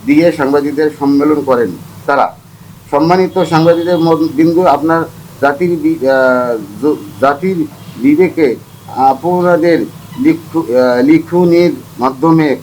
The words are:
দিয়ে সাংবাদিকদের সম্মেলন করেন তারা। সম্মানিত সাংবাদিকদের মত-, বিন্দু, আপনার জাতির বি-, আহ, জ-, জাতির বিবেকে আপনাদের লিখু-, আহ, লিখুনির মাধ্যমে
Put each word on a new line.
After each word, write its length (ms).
দিয়ে 260
সাংবাদিকদের 580
সম্মেলন 420
করেন 300
তারা। 300
সম্মানিত 520
সাংবাদিকদের 540
মত-, 360
বিন্দু, 320
আপনার 380
জাতির 360
বি-, 300
আহ, 500
জ-, 140
জাতির 460
বিবেকে 580
আপনাদের 1000
লিখু-, 400
আহ, 420
লিখুনির 720
মাধ্যমে 640